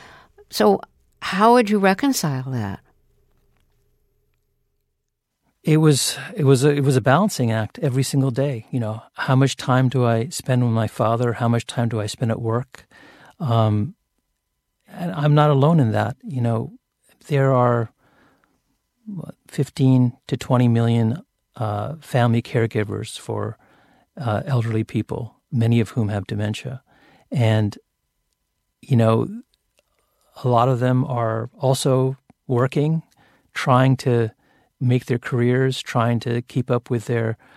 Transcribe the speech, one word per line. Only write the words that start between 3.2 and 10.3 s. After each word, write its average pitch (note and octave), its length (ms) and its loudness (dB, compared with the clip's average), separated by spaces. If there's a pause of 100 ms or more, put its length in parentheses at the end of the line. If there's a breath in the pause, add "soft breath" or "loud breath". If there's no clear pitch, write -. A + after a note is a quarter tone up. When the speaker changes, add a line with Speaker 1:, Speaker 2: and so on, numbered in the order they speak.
Speaker 2:
It D#3 140 2
was, D#3 400 4 (180)
it D3 100 -2
was C3 200 6
a, D3+ 60 6
it C#3+ 120 0
was C3+ 140 2
a A2 60 0
balancing C3+ 500 2
act A2 280 -4
every C3+ 220 0
single C3+ 280 0
day. C3 400 -4
You C3 100 -4
know, A2 220 -6 (100)
how - 240 0
much C3+ 200 2
time B2+ 340 2
do B2 160 0
I A#2 220 0
spend B2+ 360 -2